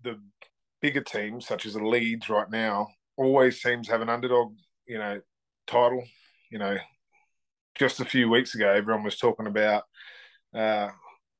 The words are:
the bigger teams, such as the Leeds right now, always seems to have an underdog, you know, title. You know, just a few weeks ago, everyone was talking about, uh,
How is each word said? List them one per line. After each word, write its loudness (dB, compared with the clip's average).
the -8
bigger -2
teams, -8
such -6
as -8
the -4
Leeds -2
right 0
now, -2
always 4
seems -2
to -4
have 2
an -4
underdog, 0
you -10
know, -8
title. 2
You -10
know, -2
just 0
a -4
few 2
weeks 4
ago, 2
everyone 2
was -6
talking 0
about, 2
uh, 0